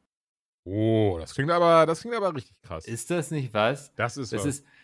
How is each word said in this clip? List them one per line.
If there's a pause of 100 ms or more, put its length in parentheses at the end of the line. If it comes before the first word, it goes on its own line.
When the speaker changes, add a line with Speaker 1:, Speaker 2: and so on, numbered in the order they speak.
(640)
Speaker 1:
Oh,
das
klingt
aber,
das
klingt
aber
richtig
krass.
Speaker 2:
Ist
das
nicht
was?
Speaker 1:
Das
ist
Speaker 2:
Das
Speaker 1:
was.
Speaker 2:
ist, (180)